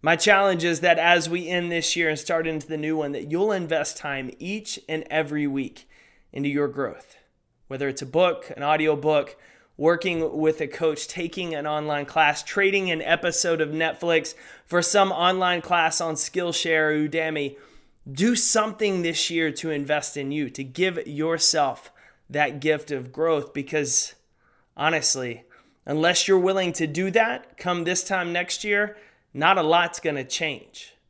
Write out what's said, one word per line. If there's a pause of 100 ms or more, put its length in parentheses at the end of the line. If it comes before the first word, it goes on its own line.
My
challenge
is
that
as
we
end
this
year
and
start
into
the
new
one,
that
you'll
invest
time
each
and
every
week (460)
into
your
growth. (500)
Whether
it's
a
book,
an
audio
book, (420)
working
with
a
coach,
taking
an
online
class,
trading
an
episode
of
Netflix (320)
for
some
online
class
on
Skillshare
or
Udemy, (540)
do
something
this
year
to
invest
in
you,
to
give
yourself (380)
that
gift
of
growth,
because (600)
honestly, (440)
unless
you're
willing
to
do
that
come
this
time
next
year, (360)
not
a
lot's
gonna
change. (160)